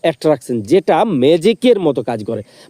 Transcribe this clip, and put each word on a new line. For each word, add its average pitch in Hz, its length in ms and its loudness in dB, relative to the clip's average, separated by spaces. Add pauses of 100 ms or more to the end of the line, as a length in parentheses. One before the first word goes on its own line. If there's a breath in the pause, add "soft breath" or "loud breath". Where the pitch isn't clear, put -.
(100)
attraction, 135 500 -2
যেটা 165 440 0
ম্যাজিকের 190 760 2
মতো 143 220 -2
কাজ 113 220 -6
করে। 110 180 -8 (260 soft breath)